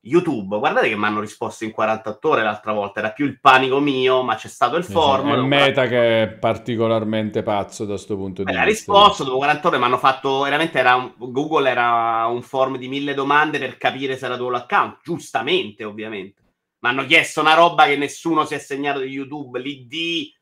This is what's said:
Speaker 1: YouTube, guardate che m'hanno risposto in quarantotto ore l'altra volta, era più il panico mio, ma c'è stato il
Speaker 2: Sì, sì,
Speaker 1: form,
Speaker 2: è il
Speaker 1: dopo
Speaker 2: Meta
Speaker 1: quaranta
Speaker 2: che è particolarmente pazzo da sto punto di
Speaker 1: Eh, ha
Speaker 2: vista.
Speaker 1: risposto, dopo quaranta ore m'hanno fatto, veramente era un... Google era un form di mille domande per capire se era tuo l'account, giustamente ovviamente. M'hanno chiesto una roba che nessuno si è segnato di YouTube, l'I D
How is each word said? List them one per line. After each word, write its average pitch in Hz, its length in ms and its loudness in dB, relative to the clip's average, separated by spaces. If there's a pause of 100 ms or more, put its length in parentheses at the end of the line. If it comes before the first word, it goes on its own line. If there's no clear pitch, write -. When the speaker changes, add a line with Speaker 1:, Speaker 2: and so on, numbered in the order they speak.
Speaker 1:
YouTube, 117 580 0
guardate 185 300 2
che 107 60 -2
m'hanno 107 260 0
risposto 110 440 -8
in 107 60 -6
quarantotto 110 580 -2
ore 123 140 4
l'altra 107 300 -4
volta, 101 260 -4
era 107 120 -4
più 147 140 -4
il 135 160 -6
panico 131 380 6
mio, 131 440 2
ma 117 120 -2
c'è - 120 -14
stato 127 300 -2
il 175 80 -2
Speaker 2:
Sì, 170 140 -2
sì, 147 120 4
Speaker 1:
form, 135 180 0
Speaker 2:
è 143 60 2
il 127 80 0
Speaker 1:
dopo 131 40 0
Speaker 2:
Meta 139 400 4
Speaker 1:
quaranta - 0 -
Speaker 2:
che 117 360 4
è 107 60 0
particolarmente 110 1120 -2
pazzo 101 420 -4
da 101 120 -6
sto 101 200 -6
punto 95 260 -6
di 95 80 -4
Speaker 1:
Eh, 92 60 -2
ha 123 60 2
Speaker 2:
vista. - 20 2
Speaker 1:
risposto, 202 580 4
dopo 131 140 -2
quaranta 147 300 0
ore 143 100 2
m'hanno 123 200 2
fatto, 135 440 2
veramente 147 380 0
era 127 160 4
un... 123 220 -4
Google 135 520 0
era 117 560 2
un 120 160 -2
form 131 360 -2
di 127 100 -10
mille 139 260 -4
domande 143 460 0
per 127 180 -8
capire 131 400 -4
se 131 80 -10
era 123 120 -6
tuo 123 120 -4
l'account, 123 540 -2
giustamente 117 800 -4
ovviamente. 104 580 -12 (380)
M'hanno 131 260 -2
chiesto 156 360 2
una 156 120 6
roba 160 320 6
che 143 120 2
nessuno 151 480 -2
si 147 100 -8
è 135 40 -8
segnato 139 400 -6
di 131 100 -6
YouTube, 135 500 -10
l'I 131 280 -12
D 165 540 -6